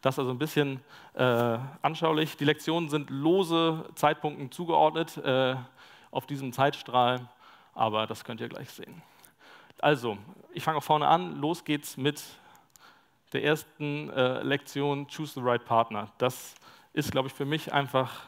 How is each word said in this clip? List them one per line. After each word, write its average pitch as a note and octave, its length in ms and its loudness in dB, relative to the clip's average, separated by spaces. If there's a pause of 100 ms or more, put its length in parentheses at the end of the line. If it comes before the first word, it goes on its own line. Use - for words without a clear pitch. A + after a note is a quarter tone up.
Das C3+ 180 0
also C3 120 0
ein B2 80 -4
bisschen, C#3 420 0 (340)
äh, A#2+ 440 4 (240)
anschaulich. D#3 560 0
Die C#3+ 80 0
Lektionen D#3+ 420 0
sind C#3+ 220 -2
lose E3 840 2
Zeitpunkten D3 560 0
zugeordnet, D#3+ 680 2
äh, C3 360 2 (560)
auf - 160 -4
diesem C3+ 260 -8
Zeitstrahl, B2+ 760 2 (460)
aber A2 320 2
das A2 180 -10
könnt A#2 160 -10
ihr A#2 80 -8
gleich - 220 -12
sehen. - 320 -18 (760)
Also, B2 360 2 (380)
ich D3+ 100 -8
fange D#3 140 0
auch C#3 60 -6
vorne D3 240 2
an. E3 320 2
Los D#3+ 240 -2
geht's C#3+ 340 -4
mit C#3+ 240 -2 (1080)
der C3+ 100 -2
ersten, D3 680 -2
äh, B2+ 320 0
Lektion, C#3 680 -2
Choose D3+ 260 -8
the C3+ 60 -8
Right A#2+ 240 2
Partner. A2 520 2
Das - 380 -2 (380)
ist, D3 180 -2
glaube C3+ 160 0
ich, C3+ 80 -10
für C#3+ 100 -4
mich D3+ 280 -4
einfach C3+ 560 0